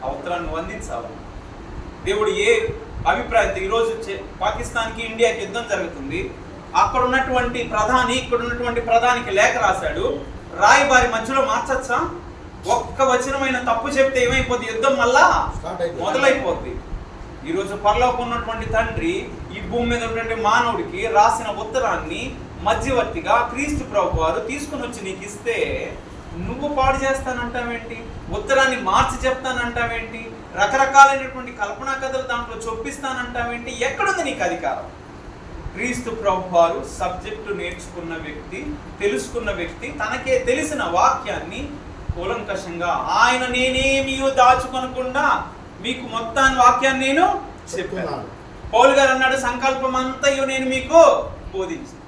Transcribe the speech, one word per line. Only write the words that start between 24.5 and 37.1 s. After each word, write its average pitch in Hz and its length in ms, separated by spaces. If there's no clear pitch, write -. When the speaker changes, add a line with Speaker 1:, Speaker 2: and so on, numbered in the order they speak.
Speaker 1:
వచ్చి 220 220
నీకు 185 200
ఇస్తే, - 760
నువ్వు 262 380
పాడు 269 220
చేస్తానంటావేంటి? 240 1040
ఉత్తరాన్ని 262 480
మార్చి - 480
చెప్తానంటావేంటి? 240 1000
రకరకాలైనటువంటి 269 960
కల్పనా 240 420
కథలు 262 280
దాంట్లో 226 500
చొప్పిస్తానంటావేంటి? 247 1120
ఎక్కడుంది 370 400
నీకు 269 200
అధికారం? 170 480
క్రీస్తు 233 360
ప్రభు 190 420
వారు 165 340
సబ్జెక్ట్ 190 580